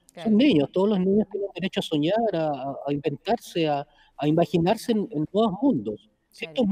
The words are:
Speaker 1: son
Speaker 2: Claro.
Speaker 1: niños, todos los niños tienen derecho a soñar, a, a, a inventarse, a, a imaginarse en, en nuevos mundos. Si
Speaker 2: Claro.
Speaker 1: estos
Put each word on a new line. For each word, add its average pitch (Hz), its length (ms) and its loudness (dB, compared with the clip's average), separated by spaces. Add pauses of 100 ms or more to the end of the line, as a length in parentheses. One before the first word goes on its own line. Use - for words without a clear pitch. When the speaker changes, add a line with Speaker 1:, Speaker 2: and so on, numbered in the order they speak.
(140)
Speaker 1:
son 175 80 -14
Speaker 2:
Claro. 214 140 2
Speaker 1:
niños, 208 360 4
todos 196 160 2
los 202 120 0
niños 196 300 2
tienen 392 240 -6
derecho 175 260 -4
a - 20 -4
soñar, 185 520 0
a, 160 140 0
a, 139 280 -6 (100)
a 143 60 -2
inventarse, 156 760 -4
a, 143 180 -2 (300)
a 147 120 -2
imaginarse 170 640 2
en, 202 180 0
en 151 220 -4
nuevos 202 280 2
mundos. 117 480 -2 (220)
Si - 160 -12
Speaker 2:
Claro. 165 160 -2
Speaker 1:
estos 214 100 4